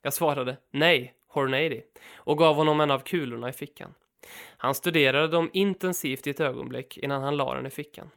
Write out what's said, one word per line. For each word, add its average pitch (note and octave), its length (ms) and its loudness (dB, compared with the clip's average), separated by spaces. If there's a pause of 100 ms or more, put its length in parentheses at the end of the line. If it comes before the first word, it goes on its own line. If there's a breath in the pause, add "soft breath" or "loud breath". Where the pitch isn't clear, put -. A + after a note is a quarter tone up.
Jag C#3+ 120 -4
svarade: C3+ 440 -2 (140)
"Nej, C#3+ 420 2 (140)
Hornady", C3+ 540 -2 (340 loud breath)
och - 220 -2
gav D#3 180 6
honom D#3 260 4
en C#3+ 100 4
av C3+ 80 2
kulorna B2 500 -6
i C3+ 40 -10
fickan. - 400 -16 (640 loud breath)
Han C3+ 180 -2
studerade D3+ 520 4
dem E3 260 2
intensivt F#3 720 -2
i - 20 -2
ett C#3 100 -6
ögonblick B2+ 580 -6
innan C#3 260 -4
han C#3+ 140 -2
la C3 180 -2
den C3 100 -6
i C3+ 40 -8
fickan. - 480 -14